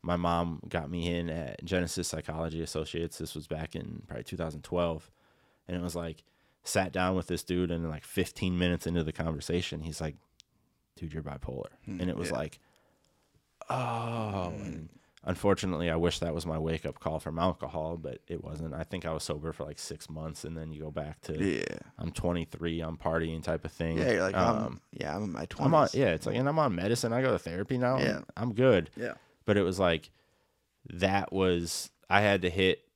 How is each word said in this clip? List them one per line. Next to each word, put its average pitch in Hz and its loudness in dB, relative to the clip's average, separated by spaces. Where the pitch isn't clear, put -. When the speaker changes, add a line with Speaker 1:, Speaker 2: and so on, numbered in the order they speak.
Speaker 1:
my 87 2
mom 85 2
got 78 -4
me 85 0
in 85 -2
at 78 -6
Genesis 87 0
Psychology 80 -4
Associates. 82 -4
This 82 -8
was 78 -10
back 80 -6
in - -8
probably - -10
two - -10
thousand 78 -4
twelve. 85 0
And 90 -4
it 87 -2
was 87 -4
like, 82 -8
sat 92 2
down 92 4
with 87 0
this 87 -2
dude, 90 0
and, 82 -2
like, 78 -6
fifteen 90 0
minutes 87 2
into 85 2
the 78 -2
conversation, 82 -2
he's 78 -8
like, 80 -4
"Dude, 78 -10
you're 80 -6
bipolar." 67 -8
Speaker 2:
Hmm, 92 -8
Speaker 1:
And 90 0
it 64 -2
was 82 -4
Speaker 2:
yeah. 67 0
Speaker 1:
like, - -4
"Oh." 117 -2
Speaker 2:
Hmm. - -8
Speaker 1:
And 80 -8
unfortunately, 90 2
I 80 2
wish 85 4
that 82 0
was 80 -2
my 80 -2
wake-up 78 -2
call 78 -2
from 80 -6
alcohol, 82 -2
but 78 -8
it 85 -6
wasn't. 78 -8
I 78 -6
think 87 -6
I 80 0
was 78 -2
sober 78 -4
for, 76 -8
like, 73 -10
six - -12
months, 78 -8
and 80 -8
then 80 -8
you 76 -10
go 78 -8
back 76 -6
to, 78 -4
Speaker 2:
Yeah. 50 0
Speaker 1:
"I'm 87 -4
twenty-three, 85 -2
I'm 80 -6
partying" 80 0
type 82 -2
of 80 -8
thing. 82 0
Speaker 2:
Yeah, 123 2
you're 92 4
like, 95 2
"I'm, 92 4
Speaker 1:
Um, 64 -6
Speaker 2:
yeah, 73 -4
I'm 104 -2
in 92 -4
my 58 -6
Speaker 1:
I'm 151 4
on, 147 8
Speaker 2:
twenties." - -4
Speaker 1:
yeah, 127 4
it's 80 -2
like, 104 0
and 135 2
I'm 160 2
on 131 4
medicine. 113 2
I 127 2
go 127 4
to 92 2
therapy 98 -2
now. 123 4
Speaker 2:
Yeah. 135 2
Speaker 1:
I'm, - -10
I'm 117 -2
good. 107 6
Speaker 2:
Yeah. 117 -6
Speaker 1:
But 104 6
it 101 6
was 90 2
like, 85 4
that 95 2
was, 90 2
I 98 8
had 101 6
to 90 2
hit 95 4